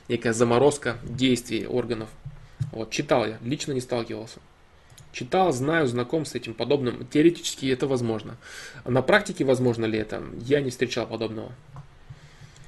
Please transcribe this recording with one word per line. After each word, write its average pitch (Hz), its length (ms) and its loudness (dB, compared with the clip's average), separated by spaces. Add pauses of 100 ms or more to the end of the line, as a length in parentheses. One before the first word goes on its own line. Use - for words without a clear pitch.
некая 117 260 0
заморозка 120 720 4
действий 120 600 0
органов. 117 440 -4 (600)
Вот, 113 200 -8
читал 131 360 2
я, 110 160 -6
лично 143 300 -4
не 127 80 -2
сталкивался. 113 600 -6 (680)
Читал, 175 420 2
знаю, 143 360 2
знаком 123 360 0
с - 100 -12
этим 117 200 -8
подобным. 123 520 0
Теоретически 151 600 2
это 131 200 0
возможно. 117 520 -2 (480)
На 127 160 2
практике 196 420 2
возможно 123 400 4
ли 110 140 0
это? 107 240 -6 (240)
Я 143 160 2
не 131 80 -2
встречал 120 360 -2
подобного. 110 460 -6 (1160)